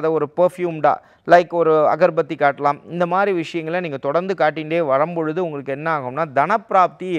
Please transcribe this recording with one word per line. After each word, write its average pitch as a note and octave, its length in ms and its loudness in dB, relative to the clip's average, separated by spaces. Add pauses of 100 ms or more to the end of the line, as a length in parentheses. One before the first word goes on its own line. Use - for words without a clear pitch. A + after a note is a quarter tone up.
அதை D#3 80 0 (100)
ஒரு D3 80 -2 (100)
பெர்ஃப்யூம்டா, F3 560 2 (400)
லைக் F3 280 6
ஒரு D#3+ 120 4 (220)
அகர்பத்தி D#3+ 480 0
காட்டலாம். C#3+ 360 0 (140)
இந்த F3 200 -2
மாதிரி G3+ 180 0 (100)
விஷயங்களை D#3+ 460 -6
நீங்க C#3 200 -6
தொடர்ந்து F3 340 -2
காட்டிகிட்டே D#3 380 -2 (120)
வரும்பொழுது D#3 560 -2
உங்களுக்கு C#3 320 -8
என்ன D#3 160 -6
ஆகும்னா, C#3 300 -6 (140)
தனப்பிராப்தி F#3 720 0 (100)